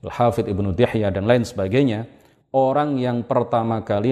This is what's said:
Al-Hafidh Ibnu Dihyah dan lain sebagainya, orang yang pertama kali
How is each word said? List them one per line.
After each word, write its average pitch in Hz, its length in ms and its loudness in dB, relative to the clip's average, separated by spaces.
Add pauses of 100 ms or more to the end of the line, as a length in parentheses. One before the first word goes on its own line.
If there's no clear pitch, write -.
Al-Hafidh 117 460 0
Ibnu 98 260 -2
Dihyah 107 380 0
dan 95 160 -2
lain 120 160 2
sebagainya, 113 640 0 (400)
orang 135 480 0
yang 123 240 -2
pertama 113 640 0
kali 107 260 0